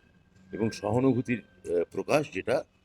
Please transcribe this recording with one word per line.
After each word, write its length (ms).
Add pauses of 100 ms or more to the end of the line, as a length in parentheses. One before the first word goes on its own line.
(520)
এবং 180
সহানুভূতির, 720 (220)
এ, 260
প্রকাশ, 420
যেটা 320 (200)